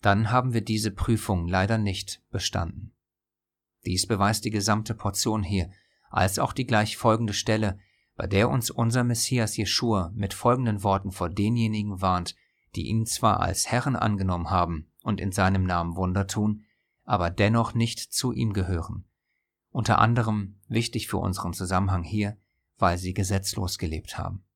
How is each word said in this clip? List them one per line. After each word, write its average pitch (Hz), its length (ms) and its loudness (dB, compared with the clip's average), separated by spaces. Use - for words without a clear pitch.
dann 104 300 4
haben 123 220 2
wir 117 80 2
diese 107 320 0
Prüfung 95 560 0
leider 95 280 2
nicht 101 540 -4
bestanden. - 640 -4
Dies 92 220 0
beweist 104 380 2
die 107 60 -2
gesamte 107 440 0
Portion - 480 -2
hier, 92 300 -2
als - 300 0
auch - 140 0
die 131 140 -4
gleich 110 300 0
folgende 110 360 2
Stelle, 107 480 0
bei - 140 -4
der 98 200 4
uns 127 220 0
unser 120 320 2
Messias 120 540 0
Jeschua 98 580 0
mit 107 200 -4
folgenden 120 500 2
Worten 98 260 2
vor 90 180 -4
denjenigen 104 720 0
warnt, 90 360 0
die - 100 -4
ihn 110 200 0
zwar 104 340 2
als 87 320 -2
Herrn 123 240 0
angenommen 92 540 0
haben 85 380 0
und 101 180 -2
in 90 120 -4
seinem 95 320 2
Namen 87 320 0
Wunder 92 320 0
tun, 107 360 -2
aber 87 280 0
dennoch 107 440 2
nicht 117 240 0
zu - 320 -4
ihm 113 220 -2
gehören. 92 520 -2
Unter 120 280 2
anderem, 110 720 2
wichtig 113 400 -2
für - 80 -4
unseren 90 380 -2
Zusammenhang 95 500 0
hier, 104 320 -2
weil 87 220 2
sie 92 160 -6
gesetzlos 98 640 -2
gelebt 80 380 -6
haben. 90 280 -8